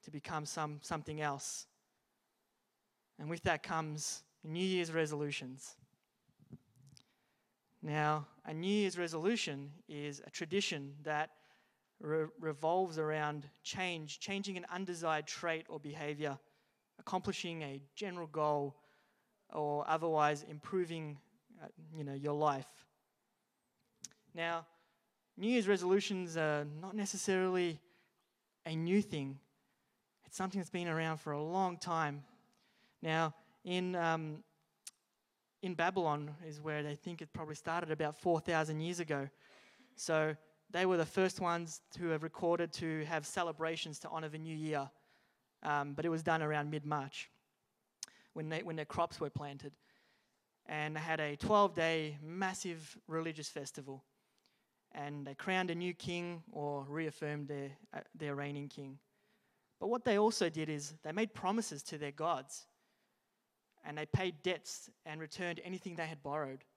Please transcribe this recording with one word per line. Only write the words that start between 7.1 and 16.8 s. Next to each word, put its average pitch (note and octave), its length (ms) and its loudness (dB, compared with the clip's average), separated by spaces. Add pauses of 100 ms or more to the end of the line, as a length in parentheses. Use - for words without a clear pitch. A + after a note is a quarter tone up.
Now, D3+ 460 2 (160)
a D#3+ 100 -6
New E3 140 0
Year's G3 280 4
resolution E3 760 0 (160)
is D3 360 -8
a - 60 -14
tradition D#3+ 720 -2
that D#3 280 0 (680)
re-, D#3 260 2 (120)
revolves D#3+ 600 2
around D3+ 500 0 (140)
change, E3+ 580 -4
changing G3 360 -4
an F3 140 -8
undesired E3+ 560 0
trait D#3+ 420 -2
or D#3 120 -8
behavior, D3 580 -4 (600)